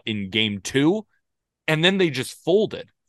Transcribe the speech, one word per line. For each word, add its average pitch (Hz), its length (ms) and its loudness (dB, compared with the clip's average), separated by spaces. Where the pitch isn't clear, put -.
in 104 240 -6
game 104 320 -2
two, 165 440 0
and 156 160 0
then 185 140 4
they 180 120 2
just 127 340 -8
folded. 190 460 0